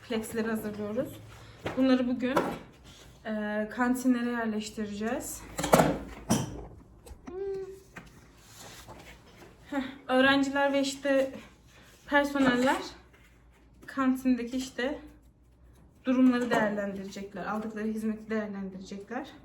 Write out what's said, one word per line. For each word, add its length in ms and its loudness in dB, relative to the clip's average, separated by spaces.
plexleri 400 -2
hazırlıyoruz. 600 -4
Bunları 300 6
bugün, 280 -2
e, 460 -4
kantinlere 580 2
yerleştireceğiz. 1120 -4
Hmm. 100 -14
Heh, 140 -2
öğrenciler 680 6
ve 80 4
işte 500 0
personeller 760 4
kantindeki 720 0
işte 420 -4
durumları 440 6
değerlendirecekler, 960 -2
aldıkları 420 -6
hizmeti 420 -4
değerlendirecekler. 960 -6